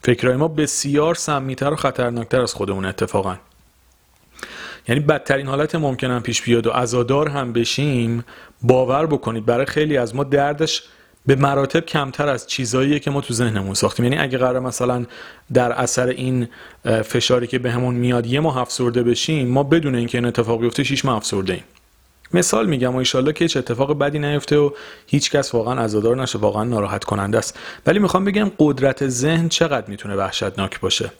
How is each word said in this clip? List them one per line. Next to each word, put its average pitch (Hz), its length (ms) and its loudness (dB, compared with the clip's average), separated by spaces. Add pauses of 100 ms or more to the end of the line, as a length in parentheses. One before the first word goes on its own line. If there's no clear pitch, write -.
فکرهای 127 340 2
ما 151 120 0
بسیار 151 640 0
سمی‌تر 139 580 -4
و - 40 -4
خطرناکتر 120 640 -2
از 117 140 -2
خود 98 160 -4
اون 95 140 -2
اتفاقن. 92 540 -2 (1500)
یعنی 127 120 2
بدترین 139 460 0
حالت 143 280 -2
ممکن 135 360 0
هم 123 120 -2
پیش 113 200 -4
بیاد 117 240 2
و 117 40 2
عزادار 123 580 2
هم 135 240 -4
بشیم، 117 720 0 (380)
باور 127 440 4
بکنید 113 400 -2
برای 120 200 2
خیلی 151 300 0
از 117 180 -2
ما 139 100 0
دردش 147 580 0 (440)
به 131 100 6
مراتب 139 500 0
کمتر 147 420 -2
از 127 180 -4
چیزاییه 131 520 0
که 143 120 -4
ما 139 100 0
تو 123 140 -6
ذهنمون 107 400 0
ساختیم. 101 300 0
یعنی 135 140 2
اگه 135 200 -2
قراره 127 220 2
مثلاً 123 440 -2 (500)
در 120 180 4
اثر 123 340 0
این، 127 420 -2 (360)
اه، 113 180 2
فشاری 120 440 2
که 127 120 -2
بهمون 123 360 0
میاد 120 320 2
یه 131 140 0
ماه 151 160 0
افسرده 123 460 0
بشیم، 123 460 0
ما 131 140 2
بدون 143 320 2
اینکه 120 240 -2
این 120 60 0
اتفاق 117 360 0
بیفته 120 240 0
شیش 135 200 -2
ماه 127 120 2
افسرده 95 360 -2
ایم. - 120 -6 (680)
مثال 202 340 2
می‌گم 127 280 0
و - 20 0
ایشالله 131 360 0
که 170 120 0
هیچ 160 120 0
اتفاق 139 420 -2
بدی 143 200 0
نیفته 147 380 0
و 147 140 4 (360)
هیچ - 240 0
کس 139 240 0
واقعاً 117 300 0
عزادار 107 320 2
نشه، 127 220 -4
واقعاً 104 260 0
ناراحت 101 400 -2
کننده 101 340 0
است. - 200 -4 (280)
ولی 175 120 4
می‌خوام 190 260 2
بگم 202 340 0
قدرت 135 500 2
ذهن 156 400 0
چقدر 143 420 0
می‌تونه 101 240 -8
وحشتناک 95 680 -4
باشه. 98 400 -2